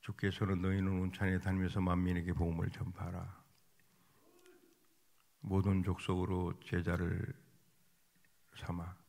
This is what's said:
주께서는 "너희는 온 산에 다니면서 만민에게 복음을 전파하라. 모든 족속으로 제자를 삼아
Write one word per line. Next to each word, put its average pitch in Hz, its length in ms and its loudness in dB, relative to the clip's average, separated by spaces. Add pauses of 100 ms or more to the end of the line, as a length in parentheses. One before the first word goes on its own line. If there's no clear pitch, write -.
주께서는 98 600 0
"너희는 95 260 2
온 92 260 0
산에 92 240 0
다니면서 92 420 0
만민에게 90 520 2
복음을 85 380 0
전파하라. 90 720 -8 (2000)
모든 95 420 4
족속으로 90 800 0
제자를 85 720 -2 (1200)
삼아 87 400 -6 (120)